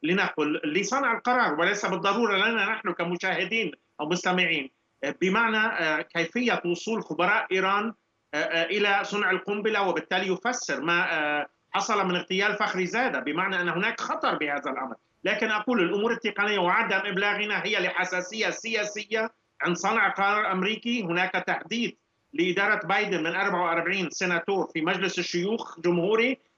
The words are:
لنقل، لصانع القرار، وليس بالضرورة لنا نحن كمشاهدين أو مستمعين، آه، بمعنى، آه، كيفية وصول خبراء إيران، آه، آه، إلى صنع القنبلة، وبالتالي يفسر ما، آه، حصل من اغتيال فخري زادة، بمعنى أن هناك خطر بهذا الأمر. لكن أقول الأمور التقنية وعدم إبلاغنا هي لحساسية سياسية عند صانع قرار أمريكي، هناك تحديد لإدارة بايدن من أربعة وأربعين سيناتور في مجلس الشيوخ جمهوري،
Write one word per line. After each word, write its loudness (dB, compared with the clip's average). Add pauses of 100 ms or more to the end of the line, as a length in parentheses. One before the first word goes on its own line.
لنقل، 2
لصانع 0
القرار، 2
وليس 2
بالضرورة 2
لنا 2
نحن -2
كمشاهدين -2 (300)
أو -2
مستمعين، 0 (320)
آه، -4
بمعنى، 2
آه، 0
كيفية -2
وصول -2
خبراء 2
إيران، 2 (400)
آه، -4
آه، 0
إلى 2
صنع 0
القنبلة، 0
وبالتالي 0
يفسر -2
ما، 2
آه، 0 (240)
حصل 0
من 0
اغتيال 0
فخري 0
زادة، 0
بمعنى -2
أن 0
هناك -2
خطر -2
بهذا -4
الأمر. -8 (280)
لكن 0
أقول 2
الأمور 2
التقنية 0
وعدم 2
إبلاغنا 0
هي 0
لحساسية -2
سياسية -2 (300)
عند 0
صانع 2
قرار 2
أمريكي، -2
هناك 0
تحديد -2 (360)
لإدارة 2
بايدن 0
من 0
أربعة 0
وأربعين 0
سيناتور 0
في -4
مجلس 0
الشيوخ -2
جمهوري، 2 (200)